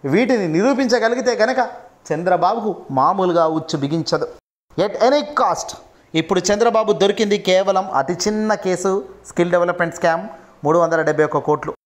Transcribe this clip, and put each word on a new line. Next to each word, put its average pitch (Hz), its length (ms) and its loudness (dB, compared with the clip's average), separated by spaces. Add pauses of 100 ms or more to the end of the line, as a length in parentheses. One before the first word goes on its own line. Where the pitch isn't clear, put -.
(120)
వీటిని 214 360 2
నిరూపించగలిగితే 233 880 0
కనుక 233 340 0 (440)
చంద్రబాబుకు 180 680 0 (100)
మామూలుగా 170 560 2
ఉచ్చు 156 300 -4
బిగించదు. 151 500 -2 (520)
At 202 160 0 (120)
any 285 140 4 (200)
cost, - 360 -2 (380)
ఇప్పుడు 160 240 0
చంద్రబాబు 208 540 2
దొరికింది 202 440 2
కేవలం 190 540 0
అతి 135 220 0
చిన్న 214 400 -2
కేసు, 190 500 -2 (240)
స్కిల్ 175 240 0
డెవలప్‌మెంట్ 175 440 0
స్కామ్, 170 320 -2 (380)
మూడు 160 140 4
వందల 160 220 2
డెబ్బై 151 220 2
ఒక్క 151 140 0
కోట్లు. 147 360 -2 (120)